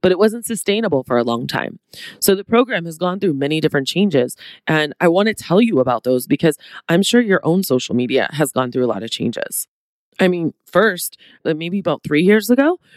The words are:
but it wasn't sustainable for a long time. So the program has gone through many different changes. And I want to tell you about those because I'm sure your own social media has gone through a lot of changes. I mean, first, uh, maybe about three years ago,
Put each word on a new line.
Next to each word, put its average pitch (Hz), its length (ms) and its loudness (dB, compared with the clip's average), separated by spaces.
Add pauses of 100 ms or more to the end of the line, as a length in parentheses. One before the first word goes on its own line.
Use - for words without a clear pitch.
but 180 120 2
it 180 60 0
wasn't 214 280 0
sustainable 208 560 -2
for 123 160 0
a 120 60 2
long 120 240 -2
time. - 320 -6 (400)
So 196 160 4
the 196 80 -10
program 233 400 0
has 165 120 -10
gone 180 220 -4
through 185 160 0
many 143 260 -2
different 147 280 0
changes. 151 480 0 (320)
And 151 320 0
I 170 80 4
want 185 180 2
to 220 80 -2
tell - 260 0
you 226 200 2
about 123 240 0
those 127 240 0
because 151 280 2 (320)
I'm 170 140 4
sure 233 180 4
your 202 220 0
own 180 220 0
social 123 320 -2
media 123 380 0
has 135 180 -2
gone 127 180 -2
through 127 140 -2
a - 20 0
lot 104 160 -4
of 113 80 -10
changes. - 560 -6 (540)
I 185 80 4
mean, 170 260 -2 (120)
first, 190 520 0 (260)
uh, 160 100 -2
maybe 170 260 -4
about 165 240 -4
three 147 180 2
years 208 260 4
ago, 277 300 2 (180)